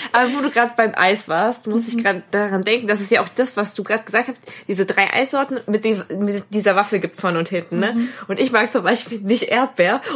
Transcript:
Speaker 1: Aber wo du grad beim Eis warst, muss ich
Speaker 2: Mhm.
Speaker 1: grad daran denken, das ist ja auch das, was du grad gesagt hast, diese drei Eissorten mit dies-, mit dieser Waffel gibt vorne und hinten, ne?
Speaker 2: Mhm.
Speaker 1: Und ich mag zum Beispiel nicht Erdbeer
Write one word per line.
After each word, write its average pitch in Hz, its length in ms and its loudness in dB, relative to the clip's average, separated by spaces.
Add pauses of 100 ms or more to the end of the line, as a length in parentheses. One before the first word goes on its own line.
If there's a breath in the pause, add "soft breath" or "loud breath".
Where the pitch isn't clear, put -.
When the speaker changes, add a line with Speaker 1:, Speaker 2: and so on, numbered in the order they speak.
(120 loud breath)
Speaker 1:
Aber 247 220 2
wo 285 80 -2
du 285 80 0
grad 233 260 0
beim 220 200 2
Eis 196 340 2
warst, 202 380 -2
muss 226 200 0
ich 240 80 -4
Speaker 2:
Mhm. 226 80 0
Speaker 1:
grad 196 120 2 (160)
daran 196 320 0
denken, 220 240 0
das 208 140 0
ist 196 100 0
ja 190 100 6
auch 190 80 -2
das, 254 280 -2
was 208 160 -2
du 208 100 -6
grad 220 220 -2
gesagt 226 240 -2
hast, 240 80 -8 (300 loud breath)
diese 190 180 0
drei 196 280 2
Eissorten 269 540 0
mit 214 180 0
dies-, 214 240 0
mit 202 400 -2
dieser 202 260 2
Waffel 202 240 2
gibt - 200 -6
vorne 175 200 0
und 165 100 -2
hinten, 175 300 -4
ne? 214 140 0
Speaker 2:
Mhm. 233 160 0 (180 loud breath)
Speaker 1:
Und 196 120 -2
ich 254 120 2
mag 233 200 2
zum 202 120 0
Beispiel 226 360 0
nicht 202 240 2
Erdbeer 240 580 2 (140)